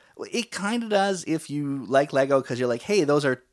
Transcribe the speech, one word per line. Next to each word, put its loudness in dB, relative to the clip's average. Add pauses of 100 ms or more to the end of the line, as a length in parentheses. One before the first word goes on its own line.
(160)
Well, -12
it -4
kinda -4
does 0
if -4
you -4
like 2
Lego, 4
'cause -6
you're 0
like, -2
"Hey, 2
those 4
are 0